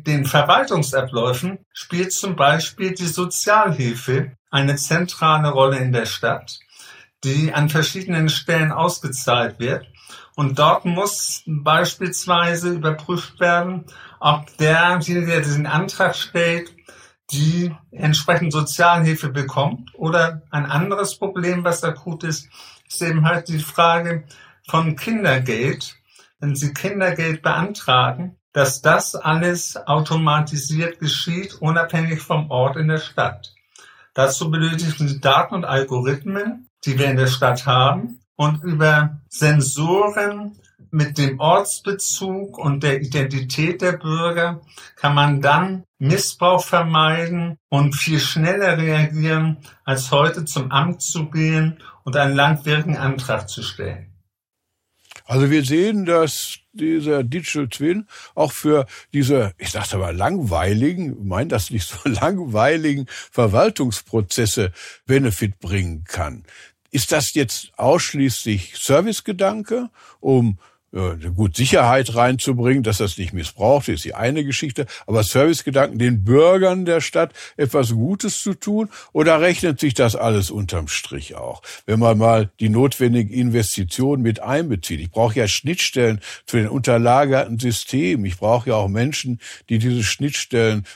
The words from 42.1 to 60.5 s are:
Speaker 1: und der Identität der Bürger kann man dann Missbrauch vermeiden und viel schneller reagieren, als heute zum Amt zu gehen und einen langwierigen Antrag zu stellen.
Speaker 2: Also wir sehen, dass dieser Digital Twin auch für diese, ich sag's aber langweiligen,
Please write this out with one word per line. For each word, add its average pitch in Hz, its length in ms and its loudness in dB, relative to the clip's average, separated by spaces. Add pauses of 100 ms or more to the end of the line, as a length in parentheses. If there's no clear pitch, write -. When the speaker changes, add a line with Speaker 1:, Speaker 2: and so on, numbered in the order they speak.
Speaker 1:
und 143 280 -2
der 139 180 0
Identität 139 800 -4
der 180 100 2
Bürger 170 680 -2 (340)
kann 143 220 0
man 143 260 2
dann 180 400 2 (160)
Missbrauch 175 640 2
vermeiden 170 920 0 (100)
und 143 280 2
viel 156 240 0
schneller 170 580 0
reagieren, 156 800 0 (260)
als 131 280 -2
heute 156 320 2
zum 131 260 -4
Amt 156 320 0
zu 156 280 -4
gehen 160 480 0 (260)
und 135 120 -4
einen 139 200 2
langwierigen 151 600 2
Antrag 135 520 -4
zu 113 160 -12
stellen. 92 400 -10 (1200)
Speaker 2:
Also 135 260 2
wir 151 120 4
sehen, 185 440 2
dass 165 540 0 (120)
dieser 151 500 -2
Digital 143 460 -4
Twin 170 380 -2 (280)
auch 151 180 0
für 151 340 2 (260)
diese, 131 460 2
ich - 120 -8
sag's 101 220 -6
aber 90 220 -4
langweiligen, 120 1000 0